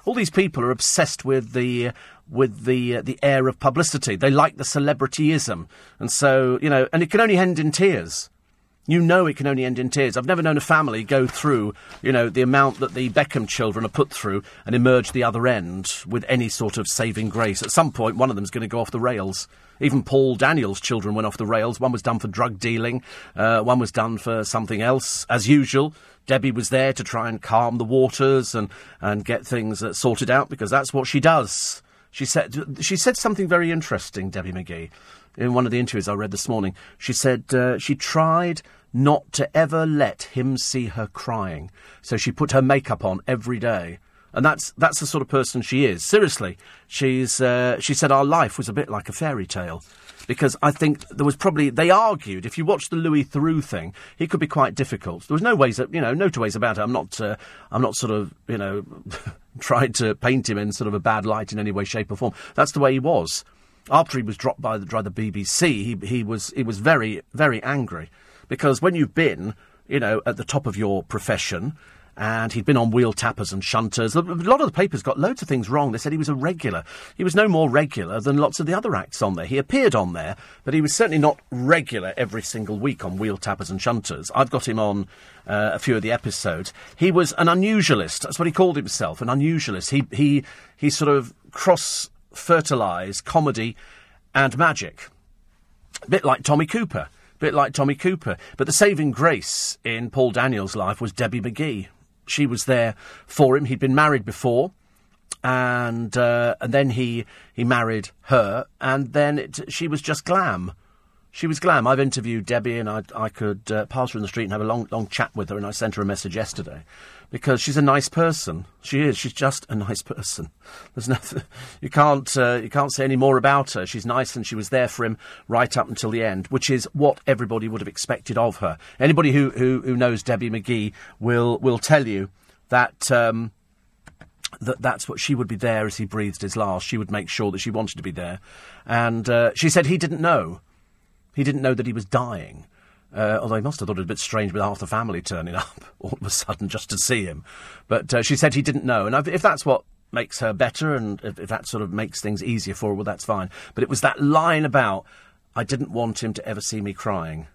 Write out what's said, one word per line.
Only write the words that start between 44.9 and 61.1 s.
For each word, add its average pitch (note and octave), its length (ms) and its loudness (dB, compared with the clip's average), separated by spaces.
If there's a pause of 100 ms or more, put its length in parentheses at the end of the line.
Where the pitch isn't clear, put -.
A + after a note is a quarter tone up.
the D3+ 60 -4
sort C#3+ 160 -2
of - 60 -8
person B2+ 340 0
she C3 220 2
is. F#2 200 0
Seriously, D3 540 2 (280)
she's, B2+ 540 0
uh, B2 400 2
she D3 140 -2
said C#3 180 2
our C#3 120 6
life D3 340 2
was A2 100 -6
a G#2 60 -6
bit C#3+ 140 -2
like G#2 200 -8
a G#2 40 -6
fairy C3 340 -4
tale. F2 360 -8 (440)
Because C3 360 0
I D3 80 6
think D3+ 380 0
there C#3 160 -2
was C#3+ 120 2
probably, D#3 340 2
they D#3+ 200 2
argued, F#3 540 2
if A2+ 140 -10
you D#3+ 80 -2
watch F#3+ 240 0
the E3+ 60 -2
Louis D#3 280 2
Theroux D3+ 400 0
thing, E2+ 300 -8 (220)
he E3 100 -4
could - 140 -2
be D#3 60 -2
quite C3 280 2
difficult. F2+ 520 -6
There D3 80 -2
was E3 80 2
no A#3 120 2
ways, C3 240 4 (120)
you E3 120 -2
know, A#2+ 100 0
no F#3 160 2
two A#2 120 -2
ways G#2+ 140 -2
about G#2+ 220 0
it. A2+ 60 -2
I'm B2+ 100 -2
not, F#2+ 280 -4
uh, G#2 160 -4 (340)
I'm A#2 100 -2
not A2+ 160 0
sort A2 160 -2
of, G#2 220 -4 (120)
you A2+ 120 -4
know, G2 260 -6 (380)
<laughs> - 360 -14
trying A#2+ 360 0
to A2 200 0
paint B2+ 340 0
him G#2 100 -2
in G#2 140 -2
sort G#2+ 160 -4
of G2+ 60 -2
a G2+ 60 -2
bad A2 240 0